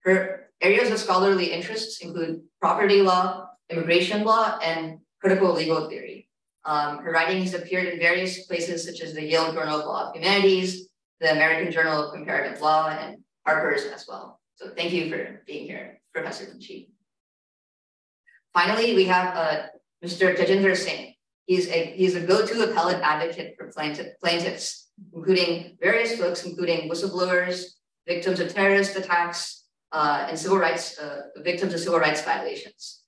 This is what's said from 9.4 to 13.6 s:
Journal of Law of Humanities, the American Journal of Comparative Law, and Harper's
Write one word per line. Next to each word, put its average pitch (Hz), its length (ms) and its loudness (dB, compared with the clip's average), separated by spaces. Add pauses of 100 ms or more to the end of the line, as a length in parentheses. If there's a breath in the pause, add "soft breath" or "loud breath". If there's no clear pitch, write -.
Journal 156 260 -2
of 151 80 -6
Law - 220 -4
of - 80 -12
Humanities, 185 720 2 (320)
the 165 100 2
American 160 400 2
Journal 156 380 0
of - 60 -12
Comparative - 460 -4
Law, 156 280 2
and - 300 -8 (280)
Harper's - 380 2